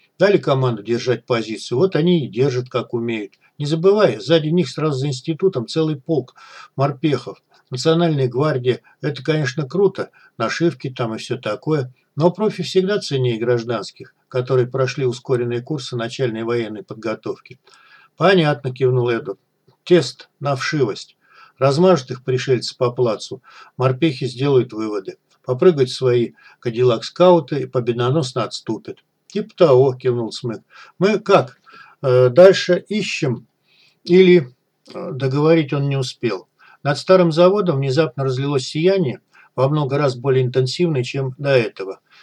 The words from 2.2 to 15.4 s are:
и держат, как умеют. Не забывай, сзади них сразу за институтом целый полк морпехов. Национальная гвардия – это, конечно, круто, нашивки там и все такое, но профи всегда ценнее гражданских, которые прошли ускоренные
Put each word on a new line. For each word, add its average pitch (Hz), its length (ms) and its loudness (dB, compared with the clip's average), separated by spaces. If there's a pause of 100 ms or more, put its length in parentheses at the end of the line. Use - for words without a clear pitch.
и 98 40 -8
держат, 127 400 -2
как 123 240 -6
умеют. 117 400 -6 (240)
Не 147 80 -6
забывай, 165 540 2
сзади 156 280 2
них 160 220 0
сразу 151 300 -4
за 139 80 -4
институтом 147 600 -4
целый 156 300 -2
полк 131 380 -4 (420)
морпехов. 135 640 -2 (280)
Национальная 156 600 0
гвардия – 127 520 -2 (200)
это, 131 220 -6
конечно, 151 440 -2
круто, 190 440 -2 (260)
нашивки 139 520 -4
там 117 260 -6
и - 20 -8
все 117 200 -8
такое, 127 560 -4 (220)
но 170 160 2
профи 185 320 -4
всегда 190 360 0
ценнее 123 380 -2
гражданских, 113 800 -4 (140)
которые 127 380 -2
прошли 131 380 -4
ускоренные 120 560 -4